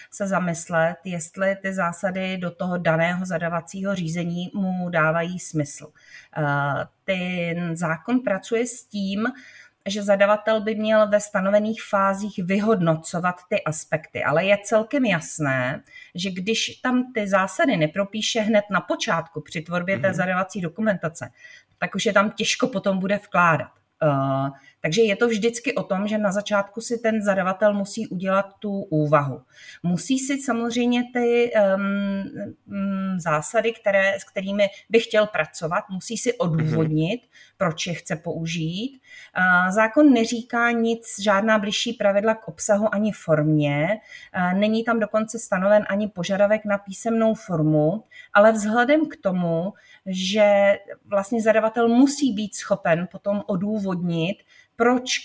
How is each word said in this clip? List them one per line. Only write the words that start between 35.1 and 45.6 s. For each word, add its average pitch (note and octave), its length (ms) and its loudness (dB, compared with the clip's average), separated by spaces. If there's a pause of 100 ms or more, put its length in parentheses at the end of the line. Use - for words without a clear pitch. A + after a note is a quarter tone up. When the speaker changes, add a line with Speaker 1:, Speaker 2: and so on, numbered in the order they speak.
Speaker 1:
pracovat, E3 600 -4
musí F#3+ 280 -8
si A#3+ 200 -2
odůvodnit, D#3+ 840 0
Speaker 2:
Mhm. - 80 -20 (280)
Speaker 1:
proč E3 300 -4
je F3 60 -4
chce D#3+ 220 -8
použít. E3 840 -6 (360)
Eh, F#3 340 4
zákon A3 420 6
neříká A#3 580 0
nic, A3+ 520 -2
žádná G#3+ 360 4
bližší G#3 340 -4
pravidla G3+ 420 2
k - 120 -14
obsahu G#3 480 0
ani G#3 160 0
formě. D3+ 880 2 (340)
Eh, F3+ 200 0
není G#3+ 300 2
tam A#3 160 0
dokonce A3 400 -2
stanoven G3+ 500 2